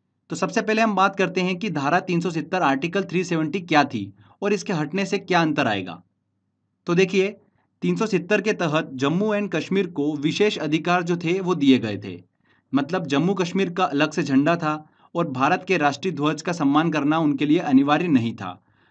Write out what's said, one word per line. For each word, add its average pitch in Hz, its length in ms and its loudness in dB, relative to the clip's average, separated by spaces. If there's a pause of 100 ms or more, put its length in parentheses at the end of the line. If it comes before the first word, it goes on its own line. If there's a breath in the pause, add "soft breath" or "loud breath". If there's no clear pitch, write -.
(300)
तो 165 60 -8
सबसे 185 260 -2
पहले 220 200 0
हम 220 120 0
बात 196 220 2
करते 185 240 0
हैं 180 180 -2
कि 175 120 -6
धारा 147 300 0
तीन 175 200 -2
सौ 185 100 -4
सत्तर 165 320 -4
आर्टिकल 165 420 0
थ्री 185 200 -2
सेवेंटी 165 380 -2
क्या 156 220 4
थी 107 280 -6 (300 soft breath)
और 202 100 0
इसके 196 200 -4
हटने 175 340 -2
से 196 120 -2
क्या 180 220 2
अंतर 151 260 0
आएगा। 92 360 -4 (840)
तो 170 80 0
देखिए, 185 340 2 (540)
तीन 175 140 0
सौ 214 100 0
सत्तर 202 340 0
के 208 140 0
तहत 160 400 -2
जम्मू 156 380 0
and 208 180 -2
कश्मीर 180 380 0
को 151 300 -2
विशेष 175 420 0
अधिकार 156 420 0
जो 175 160 -2
थे 175 220 -2
वो 180 160 -2
दिए 135 220 6
गए 104 200 -4
थे, 98 180 -10 (560)
मतलब 156 340 -2
जम्मू 151 280 2
कश्मीर 185 380 -2
का 185 140 0
अलग 151 260 0
से 175 100 -2
झंडा 143 340 2
था 156 180 -2 (400 soft breath)
और 170 180 0
भारत 143 360 0
के 185 100 2
राष्ट्रीय 147 360 0
ध्वज 151 280 -2
का 185 120 -4
सम्मान 156 360 2
करना 151 300 0
उनके 147 260 0
लिए 160 140 4
अनिवार्य 147 480 4
नहीं 117 260 2
था। 90 240 -10 (320)